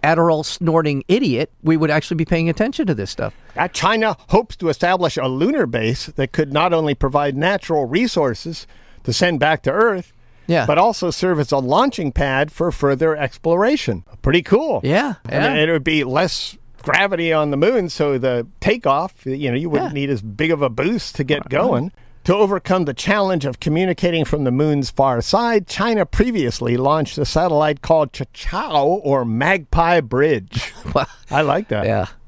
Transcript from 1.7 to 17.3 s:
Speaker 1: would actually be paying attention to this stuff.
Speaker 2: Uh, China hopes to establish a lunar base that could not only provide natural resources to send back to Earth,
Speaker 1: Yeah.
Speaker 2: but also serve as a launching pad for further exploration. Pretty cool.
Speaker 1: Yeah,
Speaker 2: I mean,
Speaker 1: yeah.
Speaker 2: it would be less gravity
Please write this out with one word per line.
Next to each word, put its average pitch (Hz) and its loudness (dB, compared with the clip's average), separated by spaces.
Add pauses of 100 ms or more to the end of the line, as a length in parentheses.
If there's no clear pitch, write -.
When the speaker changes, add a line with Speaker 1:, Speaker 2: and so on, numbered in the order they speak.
Speaker 1:
would 156 0
actually 156 -2
be 160 0
paying 165 0
attention 220 -2
to 285 0
this 101 -6
stuff. 107 -8 (240)
Speaker 2:
Uh, 175 0
China 214 0 (120)
hopes 214 2
to 170 -2
establish 175 0
a 135 -2
lunar 180 0
base 117 -2
that 135 -6
could 143 -2
not 165 2
only 160 0
provide 143 0
natural 160 -2
resources 160 -2 (380)
to - -2
send 175 0
back 151 2
to 135 0
Earth, 196 0 (320)
Speaker 1:
Yeah. 156 0
Speaker 2:
but 147 4
also 190 2
serve 180 0
as 139 -2
a 147 2
launching 151 0
pad 143 0
for 170 -2
further 147 0
exploration. 165 0 (180)
Pretty 151 2
cool. 247 2
Speaker 1:
Yeah, 202 0 (120)
Speaker 2:
I - -8
mean, - 0
Speaker 1:
yeah. 254 2 (100)
Speaker 2:
it 160 2
would 156 0
be 151 0
less 143 -2 (280)
gravity 170 0